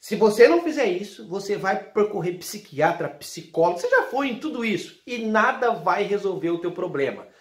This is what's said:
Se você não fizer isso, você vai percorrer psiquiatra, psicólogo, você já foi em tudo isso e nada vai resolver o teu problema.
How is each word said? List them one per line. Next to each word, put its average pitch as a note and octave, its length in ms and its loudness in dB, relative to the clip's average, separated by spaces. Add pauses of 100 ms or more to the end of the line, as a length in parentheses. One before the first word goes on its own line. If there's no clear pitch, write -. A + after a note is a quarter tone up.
Se - 160 -6
você A3 320 8
não E4+ 140 4
fizer C#4+ 240 0
isso, G3+ 420 -6
você G3 260 -4
vai F#3 260 -2
percorrer F3+ 560 -2
psiquiatra, E3 720 -2
psicólogo, E3+ 720 -2
você B4 100 -2
já B4+ 140 4
foi C#4 240 -4
em A#3+ 100 -4
tudo B3 280 -6
isso - 420 -4
e A#3+ 120 -6
nada A3+ 520 2
vai F#3 320 0
resolver F#3 460 -2
o E3+ 100 -2
teu E3+ 140 -4
problema. C#3 520 -4 (160)